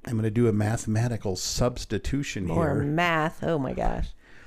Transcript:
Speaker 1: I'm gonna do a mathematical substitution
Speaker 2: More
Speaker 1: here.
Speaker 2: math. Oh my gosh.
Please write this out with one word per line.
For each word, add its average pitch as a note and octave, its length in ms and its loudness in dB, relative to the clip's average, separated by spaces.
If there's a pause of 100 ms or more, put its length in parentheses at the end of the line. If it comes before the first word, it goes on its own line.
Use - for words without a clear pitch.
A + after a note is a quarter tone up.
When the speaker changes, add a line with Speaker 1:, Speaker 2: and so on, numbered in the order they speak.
Speaker 1:
I'm A#2+ 100 -4
gonna A2 140 0
do A#2 180 4
a A2 60 6
mathematical A2 840 0
substitution B2 1120 -2
Speaker 2:
More E3 300 2
Speaker 1:
here. C#3+ 80 0
Speaker 2:
math. D#3+ 600 0
Oh D#3+ 140 2
my B2+ 160 -2
gosh. A#2 340 0 (380)